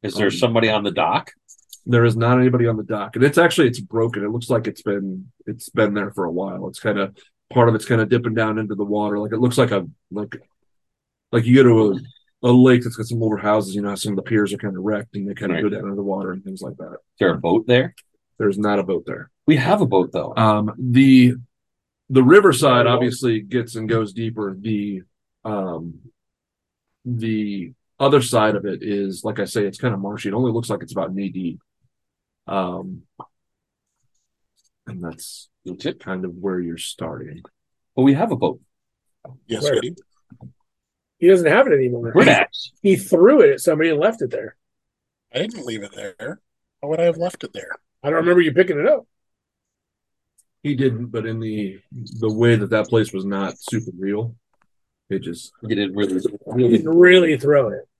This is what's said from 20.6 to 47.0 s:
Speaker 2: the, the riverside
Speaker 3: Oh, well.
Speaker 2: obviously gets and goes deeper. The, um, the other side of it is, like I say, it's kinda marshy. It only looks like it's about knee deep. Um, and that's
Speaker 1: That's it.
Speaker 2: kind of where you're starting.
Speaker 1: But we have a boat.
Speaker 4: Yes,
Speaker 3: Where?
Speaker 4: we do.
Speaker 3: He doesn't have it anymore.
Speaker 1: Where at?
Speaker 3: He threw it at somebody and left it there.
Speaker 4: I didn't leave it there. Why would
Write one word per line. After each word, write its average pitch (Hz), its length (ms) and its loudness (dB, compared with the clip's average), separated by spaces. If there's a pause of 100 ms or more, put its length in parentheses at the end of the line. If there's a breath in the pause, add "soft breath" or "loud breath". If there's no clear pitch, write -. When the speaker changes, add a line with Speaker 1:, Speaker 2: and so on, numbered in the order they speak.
Speaker 2:
the, 127 580 6 (760)
the 131 140 6
riverside 131 600 6
Speaker 3:
Oh, 117 40 4
well. 123 60 4
Speaker 2:
obviously 120 440 -2
gets 113 360 -6
and 110 120 -8
goes 110 240 -2
deeper. 110 480 -8
The, 104 440 -6 (420)
um, 90 540 -8 (1040)
the 107 680 -6 (260)
other 139 240 4
side 107 340 0
of 98 100 -6
it 95 180 -8
is, 98 400 -6
like 107 160 -6
I 101 60 -4
say, 104 200 -4
it's 98 140 -8
kinda 123 160 -2
marshy. 101 320 -8
It 98 60 -6
only 120 180 -2
looks 117 180 -6
like - 140 -6
it's - 80 -16
about 92 220 -6
knee 98 160 -6
deep. 90 320 -8 (840)
Um, 92 560 -8 (1800)
and 90 180 -14
that's - 460 -16 (160)
Speaker 1:
That's 90 200 -14
it. - 140 -6
Speaker 2:
kind 92 240 -10
of 90 120 -10
where 90 240 -6
you're 85 180 -8
starting. - 640 -12 (540)
Speaker 1:
But 131 80 2
we 139 100 6
have 196 180 -2
a 147 60 -4
boat. - 240 -4 (840)
Speaker 4:
Yes, 113 160 -6
Speaker 3:
Where? 143 180 0
Speaker 4:
we 123 80 -8
do. - 60 -14 (1200)
Speaker 3:
He 170 80 4
doesn't 180 240 6
have 262 160 4
it 165 60 4
anymore. 120 400 0
Speaker 1:
Where 247 160 8
at? 101 220 4 (300)
Speaker 3:
He 190 140 4
threw 214 460 6
it 151 80 8
at 135 100 0
somebody 160 300 0
and 151 100 0
left 220 220 0
it 127 100 -6
there. - 240 -10 (800)
Speaker 4:
I 127 60 -4
didn't 202 260 -8
leave 110 180 -8
it 101 100 -16
there. 104 460 -14 (400)
Why 143 100 -10
would 160 120 -2